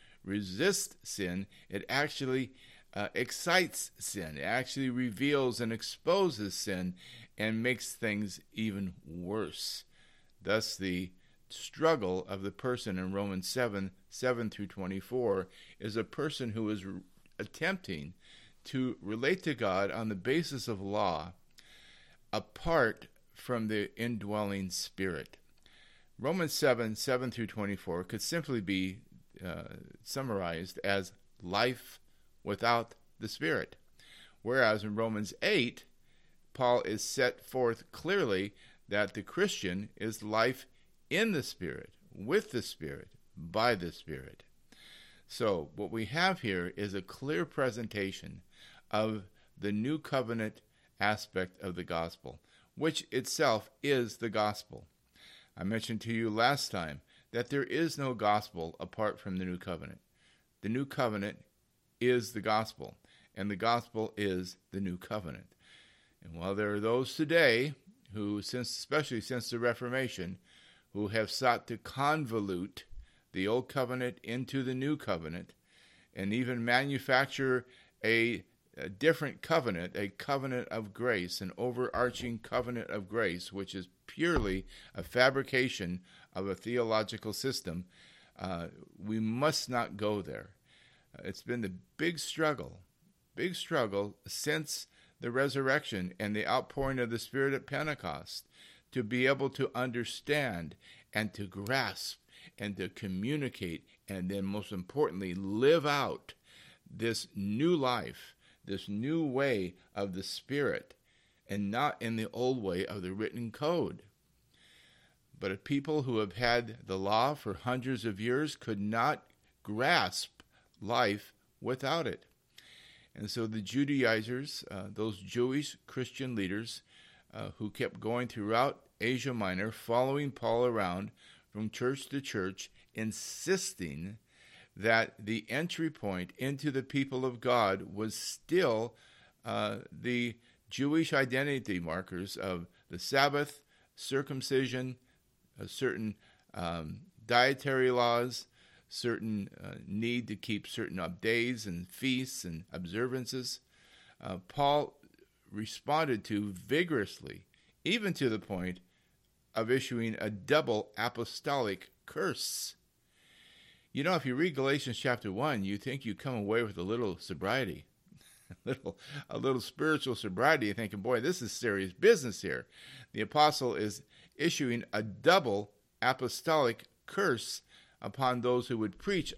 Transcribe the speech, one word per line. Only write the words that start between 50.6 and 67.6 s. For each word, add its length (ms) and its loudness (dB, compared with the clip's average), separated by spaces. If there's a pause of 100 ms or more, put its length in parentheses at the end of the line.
aspect 600 0
of 140 -4
the 80 -4
gospel, 560 -4 (360)
which 360 0
itself 580 2 (140)
is 340 2
the 120 -2
gospel. 580 -2 (680)
I 80 -8
mentioned 380 -2
to 120 -4
you 180 0
last 400 2
time 300 -4 (300)
that 200 -2
there 120 2
is 360 0
no 160 -2
gospel 640 2
apart 400 -2
from 180 -4
the 80 -2
new 140 -4
covenant. 400 -8 (600)
The 80 -4
new 160 0
covenant 580 -2 (580)
is 320 4
the 80 -6
gospel, 560 0 (380)
and 160 -2
the 40 -2
gospel 640 2
is 400 0 (140)
the 100 -4
new 160 -2
covenant. 560 -8 (720)
And 160 -12
while 160 -2
there 180 0
are 60 0
those 340 0
today 600 4 (400)